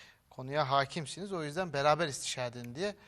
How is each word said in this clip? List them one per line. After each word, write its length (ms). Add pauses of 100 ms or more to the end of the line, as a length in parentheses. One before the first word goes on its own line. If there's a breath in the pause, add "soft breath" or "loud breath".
(300 loud breath)
Konuya 400
hakimsiniz. 640
O 120
yüzden 280
beraber 360
istişare 500
edin 160
diye 220 (120)